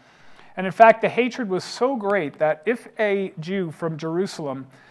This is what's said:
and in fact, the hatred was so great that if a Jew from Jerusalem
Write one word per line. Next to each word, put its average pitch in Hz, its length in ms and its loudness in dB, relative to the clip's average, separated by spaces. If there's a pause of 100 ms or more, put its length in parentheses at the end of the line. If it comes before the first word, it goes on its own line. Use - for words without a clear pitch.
(560)
and 185 100 -2
in 185 60 0
fact, - 300 8
the 196 80 2
hatred 240 400 -2
was 180 160 -2
so 254 320 -2
great 196 420 -2
that 151 260 0
if 233 220 -2 (100)
a 196 440 0
Jew 180 300 -4
from 165 260 -6
Jerusalem 160 720 -4 (240)